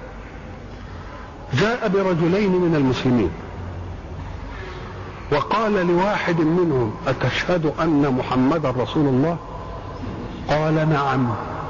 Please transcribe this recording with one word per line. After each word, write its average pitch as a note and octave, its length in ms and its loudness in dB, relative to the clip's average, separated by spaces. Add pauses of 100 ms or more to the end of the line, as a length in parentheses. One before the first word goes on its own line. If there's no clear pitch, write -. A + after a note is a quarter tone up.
(1500)
جاء G#3+ 340 2
برجلين F#3 640 2
من F3+ 240 4
المسلمين، B2 560 4 (2000)
وقال F#3+ 560 2
لواحد F3 540 2
منهم: D#3 540 2 (120)
"أتشهد D3 720 0
أن D3 400 4
محمدا C3 500 2
رسول B2 380 2
الله؟" C#3+ 300 2 (1120)
قال: D#3 420 4
"نعم". C3+ 400 2 (400)